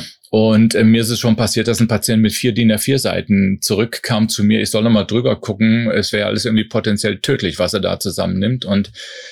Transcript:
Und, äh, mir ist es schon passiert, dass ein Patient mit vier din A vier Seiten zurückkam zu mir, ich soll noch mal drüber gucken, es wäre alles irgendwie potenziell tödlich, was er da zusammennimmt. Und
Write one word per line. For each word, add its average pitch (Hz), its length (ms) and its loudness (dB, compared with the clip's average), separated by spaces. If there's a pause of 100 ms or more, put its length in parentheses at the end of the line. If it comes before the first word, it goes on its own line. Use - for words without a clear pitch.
(320)
Und, 110 440 4
äh, 107 80 2
mir 113 180 6
ist 113 100 -2
es 110 80 -2
schon 113 180 2
passiert, 113 320 0
dass 110 100 0
ein 113 80 2
Patient 110 340 0
mit 107 120 2
vier 123 180 -2
din 113 200 2
A 107 60 2
vier 131 220 0
Seiten 98 640 0
zurückkam 110 640 -2
zu 107 160 -4
mir, 107 160 4
ich 104 100 -2
soll 110 140 0
noch 117 60 2
mal 107 160 2
drüber 117 340 -2
gucken, 110 500 0
es 104 220 -2
wäre 104 160 -2
alles 104 160 -4
irgendwie 110 220 0
potenziell 107 540 -2
tödlich, 104 380 -4
was 90 160 -2
er 104 60 -2
da 92 200 -4
zusammennimmt. 95 680 -4
Und 101 260 -2 (400)